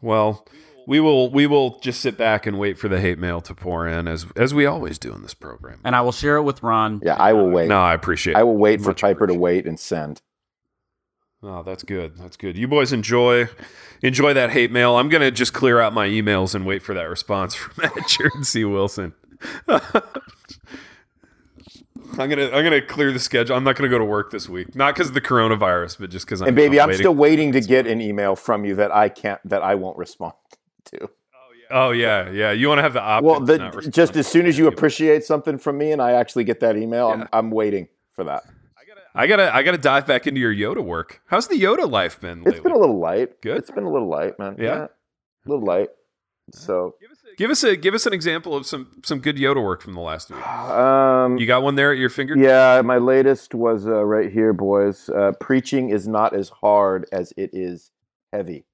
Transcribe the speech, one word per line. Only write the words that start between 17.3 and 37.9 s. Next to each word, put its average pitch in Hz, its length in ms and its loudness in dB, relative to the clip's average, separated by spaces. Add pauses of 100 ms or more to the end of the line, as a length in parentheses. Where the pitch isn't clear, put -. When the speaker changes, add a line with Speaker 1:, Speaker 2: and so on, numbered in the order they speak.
Speaker 1:
<laughs> - 20 -12
from - 260 -12
at - 260 -4
Jared 143 360 -2
C 117 220 -2
Wilson. 98 480 -4 (520)
<laughs> - 0 - (2500)
I'm 135 100 -4
gonna, 143 220 -2
I'm 143 140 0
gonna 151 180 4
clear 139 300 -2
the 123 60 -4
schedule. 123 380 -2
I'm 131 80 -2
not 135 120 2
gonna 139 120 -2
go 123 100 2
to 113 60 2
work 104 260 -4
this 101 180 -12
week. 90 260 -12
Not 139 220 0
'cause 170 120 -2
of 127 60 -12
the 135 60 0
coronavirus, 104 800 0
but 95 120 -12
just 90 160 -12
'cause 95 160 -6
I'm, 87 60 0
Speaker 3:
And 123 80 4
baby, 143 240 6
Speaker 1:
I'm 143 40 8
Speaker 3:
I'm 156 60 0
Speaker 1:
waiting. 185 120 0
Speaker 3:
still 185 120 4
waiting 151 380 4
to 127 80 2
get 120 260 2
an 113 140 -4
email 101 360 -2
from 104 280 -4
you 101 120 -4
that 101 180 0
I 104 140 4
can't, 101 400 -8
that 98 140 -2
I 95 140 0
won't 92 200 -8
respond 85 380 -12 (260)
<laughs> - 260 -20
to. - 220 -14 (640)
Speaker 1:
Oh, 131 200 2
yeah, 110 380 0
yeah. 104 200 -2
You 113 180 2
wanna 147 140 4
have 147 120 0
the 123 80 0
option 107 240 2
Speaker 3:
Well, 156 140 6
Speaker 1:
to 127 60 -4
Speaker 3:
the, 156 120 6
Speaker 1:
not 92 180 -8
respond 139 180 -10
Speaker 3:
just 165 200 4
Speaker 1:
to 156 60 0
Speaker 3:
as 135 60 0
soon 170 200 4
as 156 120 2
you 160 80 4
Speaker 1:
email. 147 100 4
Speaker 3:
appreciate 151 480 2
something 147 320 -2
from 143 220 -6
me 151 140 -2
and 143 100 -2
I 123 100 2
actually 120 320 0
get 113 160 -4
that 113 160 2
email, 113 340 -2
Speaker 1:
Yeah. 110 120 0
Speaker 3:
I'm, - 100 -16
I'm 113 180 0
waiting 104 380 -2 (240)